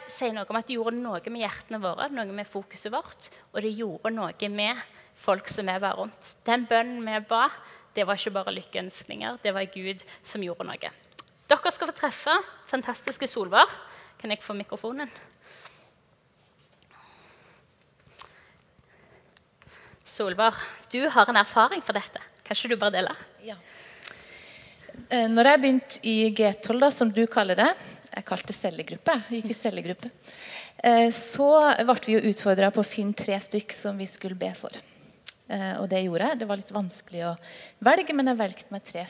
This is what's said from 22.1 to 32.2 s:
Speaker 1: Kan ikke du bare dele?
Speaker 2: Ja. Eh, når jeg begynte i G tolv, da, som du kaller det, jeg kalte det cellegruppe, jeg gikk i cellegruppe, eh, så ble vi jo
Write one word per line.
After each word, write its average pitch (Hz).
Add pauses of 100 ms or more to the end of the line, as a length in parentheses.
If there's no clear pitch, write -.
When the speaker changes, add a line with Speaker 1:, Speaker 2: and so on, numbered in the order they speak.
Speaker 1:
Kan -
ikke 240
du 226
bare 208
dele? 190 (260)
Speaker 2:
Ja. 208 (1500)
Eh, 240
når 233
jeg 294
begynte 262
i 220 (220)
G 214 (100)
tolv, 247
da, 285
som 233
du 220
kaller 196
det, 285 (400)
jeg -
kalte 185
det -
cellegruppe, 170
jeg 233
gikk 214
i 226
cellegruppe, 185 (720)
eh, 233
så - (320)
ble 240
vi 220
jo -